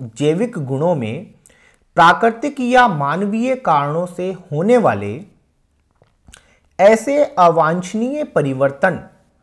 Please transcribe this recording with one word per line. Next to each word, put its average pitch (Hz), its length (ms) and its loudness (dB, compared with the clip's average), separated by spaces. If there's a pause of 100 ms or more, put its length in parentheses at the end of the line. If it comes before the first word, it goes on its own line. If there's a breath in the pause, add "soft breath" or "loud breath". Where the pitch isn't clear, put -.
जैविक 151 560 -2
गुणों 147 380 -2
में 127 380 -8 (600 soft breath)
प्राकृतिक 226 640 2
या 247 280 4
मानवीय 196 680 -2
कारणों 160 500 0
से 180 260 -8
होने 190 460 0
वाले 113 440 0 (1600 soft breath)
ऐसे 226 440 4
अवांछनीय 180 1000 0
परिवर्तन 139 840 -2 (340)